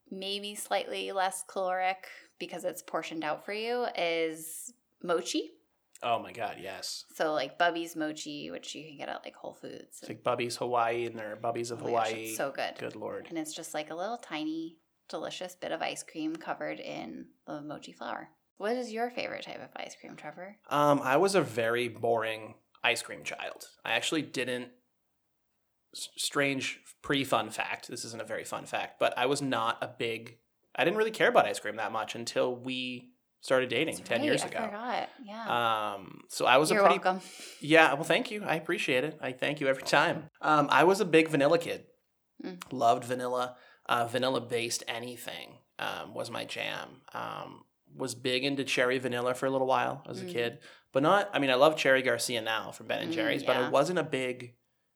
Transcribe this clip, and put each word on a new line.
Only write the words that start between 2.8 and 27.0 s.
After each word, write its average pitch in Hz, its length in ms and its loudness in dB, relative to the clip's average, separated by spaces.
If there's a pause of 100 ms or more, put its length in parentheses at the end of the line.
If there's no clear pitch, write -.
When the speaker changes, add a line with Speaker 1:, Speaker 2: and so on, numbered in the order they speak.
Speaker 1:
portioned 160 420 -6
out 151 220 -4
for 196 80 -8
you 233 320 -2 (120)
is 165 760 -2 (280)
mochi. 175 500 0 (520)
Speaker 2:
Oh 117 160 2
my 92 140 -10
God, 101 260 -6
yes. 92 540 -10
Speaker 1:
So, 156 200 0
like, 139 260 -2
Bubby's 170 360 2
Mochi, 156 560 -6
which - 240 -12
you 143 120 -12
can 147 100 -18
get 139 100 -10
at, - 160 -8
like, - 120 -14
Whole - 180 -12
Foods. - 480 -16
Speaker 2:
It's - 80 -14
like - 140 -12
Bubby's 120 340 0
Hawaii 120 480 2
and 117 120 -6
their 107 180 -8
Bubby's 120 360 -4
of 117 100 -6
Speaker 1:
Oh 117 40 -8
my 117 60 -2
gosh, 113 180 2
Speaker 2:
Hawaii. 113 200 -4
Speaker 1:
it's 110 80 -6
so 143 140 -2
good. - 280 -4
Speaker 2:
Good 113 160 -8
Lord. 101 340 -10
Speaker 1:
And 165 80 -8
it's 156 160 -6
just, - 220 -10
like, 151 160 -6
a 160 40 -8
little 208 220 -6
tiny, 160 600 -6 (280)
delicious 175 480 -8
bit - 160 -6
of 160 120 -4
ice 147 200 -4
cream 160 320 -4
covered 156 440 -6
in 156 500 -10 (160)
the 147 160 -10
mochi - 320 -14
flour. - 380 -10 (260)
What 214 180 -2
is 240 160 -6
your 233 200 -2
favorite - 320 -6
type - 180 -12
of - 140 -16
ice - 200 -12
cream, - 200 -18
Trevor? 180 420 -14 (120)
Speaker 2:
Um, 147 320 6
I 131 160 4
was 190 180 4
a 175 60 6
very 117 460 0
boring 110 680 0 (280)
ice 120 200 2
cream 82 200 -12
child. - 460 -10 (160)
I 113 60 -2
actually 135 320 0
didn't, 123 480 -4 (1200)
s-, - 220 -12
strange 139 600 0 (240)